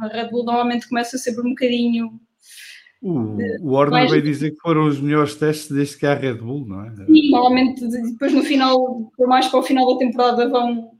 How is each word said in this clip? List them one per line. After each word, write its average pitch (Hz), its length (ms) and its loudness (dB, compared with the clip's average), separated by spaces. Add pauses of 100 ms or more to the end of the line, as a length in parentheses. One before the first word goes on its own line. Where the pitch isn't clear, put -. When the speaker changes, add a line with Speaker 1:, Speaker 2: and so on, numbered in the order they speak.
Speaker 1:
a 220 40 -8
Red 220 240 -8
Bull 240 140 -4
normalmente 240 440 -2
começa 240 300 -4
sempre 240 220 -6
um 247 100 -2
bocadinho 240 720 -2 (800)
Speaker 2:
O, 110 400 -4
Speaker 1:
Eh, - 200 -4
Speaker 2:
o 139 120 -4
Horner 143 200 4
Speaker 1:
mais 254 180 4
Speaker 2:
veio - 120 4
dizer 147 280 -2
que 151 100 -16
foram 156 260 2
os 147 140 0
melhores 147 360 0
testes 151 340 -2
desde 143 260 -2
que 156 100 -4
há 143 80 2
Red 127 200 -4
Bull, 120 320 -10
não 98 180 -12
é? 113 120 -16
Speaker 1:
Sim, 302 340 6
normalmente 254 560 2
de-, 233 260 -6
depois 277 200 -2
no 262 100 4
final, 254 760 0
por 254 120 2
mais 254 180 4
para 262 140 2
o - 20 -2
final 254 300 4
da 254 60 0
temporada 240 500 0
vão, 240 520 -2